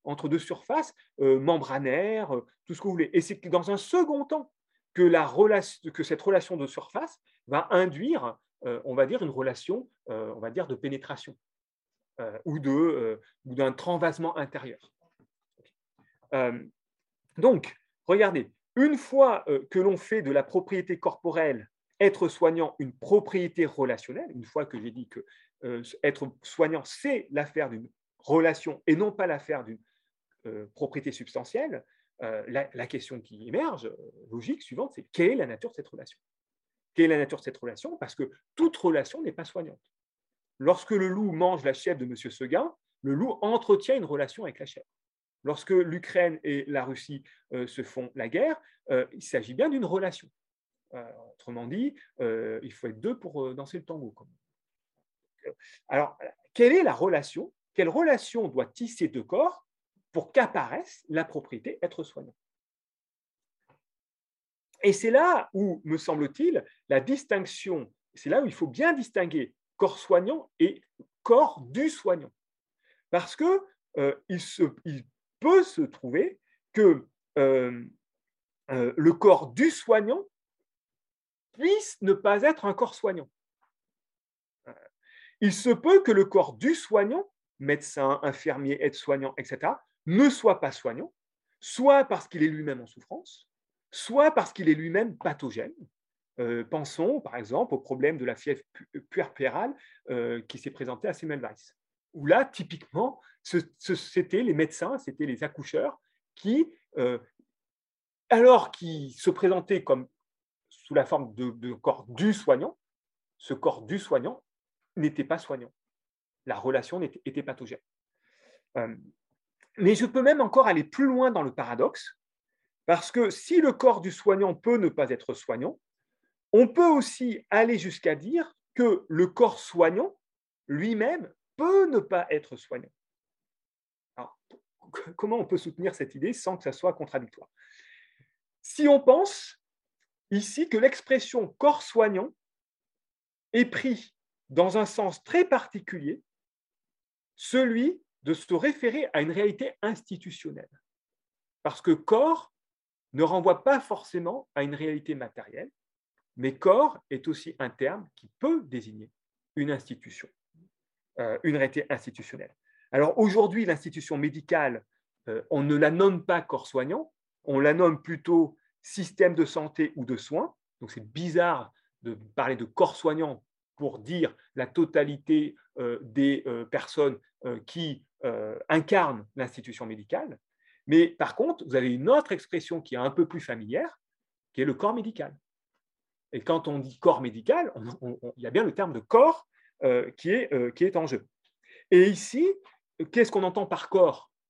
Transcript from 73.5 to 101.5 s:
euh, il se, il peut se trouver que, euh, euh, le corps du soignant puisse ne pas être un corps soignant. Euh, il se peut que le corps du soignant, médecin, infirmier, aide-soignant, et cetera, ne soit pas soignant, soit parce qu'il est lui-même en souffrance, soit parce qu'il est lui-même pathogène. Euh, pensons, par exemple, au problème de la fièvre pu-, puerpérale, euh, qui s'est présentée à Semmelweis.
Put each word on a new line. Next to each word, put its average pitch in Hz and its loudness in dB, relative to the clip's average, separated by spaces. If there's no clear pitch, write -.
euh, 139 0
il 180 -6
se, - -6
il 143 -10
peut 349 6
se - -4
trouver 262 -4
que, 196 6
euh, 127 2
euh, 123 0
le 160 6
corps 170 6
du 254 2
soignant 226 0
puisse 392 0
ne 196 6
pas 202 2
être 311 2
un 202 0
corps 226 -2
soignant. 175 -4
Euh, 127 -18
il 202 2
se - 0
peut 320 6
que 247 4
le 196 6
corps 190 2
du 240 0
soignant, 220 0
médecin, 143 -2
infirmier, 139 -4
aide-soignant, 139 -4
et 131 -10
cetera, 156 -6
ne 214 6
soit 220 2
pas 135 -4
soignant, 131 -10
soit 277 4
parce - -6
qu'il 160 -4
est 156 6
lui-même 151 -8
en 117 -18
souffrance, - -20
soit 285 4
parce - 0
qu'il 175 0
est 151 6
lui-même 170 -2
pathogène. 113 -6
Euh, 117 -4
pensons, 165 -4
par - -12
exemple, 123 -4
au 135 -2
problème 139 -2
de 127 -10
la 120 -4
fièvre - -6
pu-, - -18
puerpérale, 165 -6
euh, 120 -4
qui 110 -16
s'est - -12
présentée 127 -10
à 180 -4
Semmelweis. 139 -12